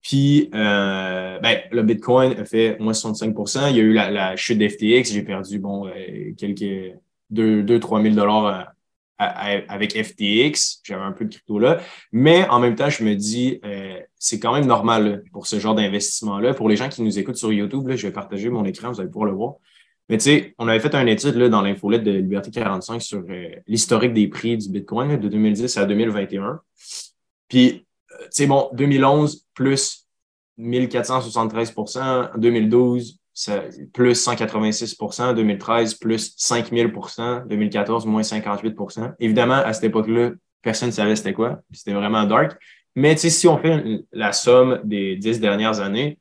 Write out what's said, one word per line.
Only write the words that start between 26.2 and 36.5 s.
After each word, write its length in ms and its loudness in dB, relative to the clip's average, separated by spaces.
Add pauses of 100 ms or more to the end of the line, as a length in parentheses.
et 60 -4
un. 220 -6 (880)
Puis, 380 4 (260)
euh, 100 -20
tu 80 -18
sais, 160 0
bon, 260 2
deux 140 0
mille 180 4
onze, 500 2
plus 540 -2 (480)
mille 320 -2
quatre 180 -2
cent 140 0
soixante-treize 500 -2
pour 200 -8
cent, 460 -2
deux 140 4
mille 180 2
douze, 500 2 (140)
ça, 300 -6 (300)
plus 240 4
cent 180 0
quatre-vingt-six 640 -2
pour 180 -8
cent, 180 -2
deux 120 2
mille 140 0
treize, 360 0
plus 420 -4
cinq 360 -2